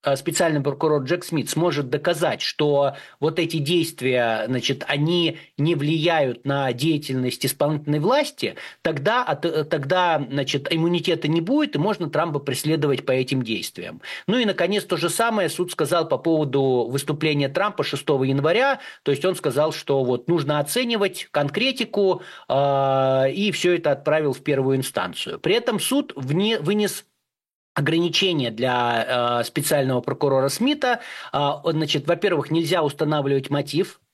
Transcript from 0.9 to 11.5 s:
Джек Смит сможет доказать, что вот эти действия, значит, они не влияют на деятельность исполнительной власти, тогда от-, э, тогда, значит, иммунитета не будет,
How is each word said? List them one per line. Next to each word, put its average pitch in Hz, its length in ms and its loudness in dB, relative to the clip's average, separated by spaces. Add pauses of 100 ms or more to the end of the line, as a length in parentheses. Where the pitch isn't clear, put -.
Джек 175 200 -2
Смит 151 260 -4
сможет 147 400 0
доказать, 147 520 0
что 143 520 0 (260)
вот 160 180 0
эти 160 200 -2
действия, 123 880 0
значит, 127 420 -2
они 156 500 0 (200)
не 160 160 2
влияют 151 720 0
на 139 280 0
деятельность 131 760 -2
исполнительной 147 540 0
власти, 202 560 0 (260)
тогда 175 420 0
от-, 151 200 -4
э, 156 200 0
тогда, 156 680 2
значит, 139 420 -2
иммунитета 165 560 0
не 165 120 2
будет, 285 340 0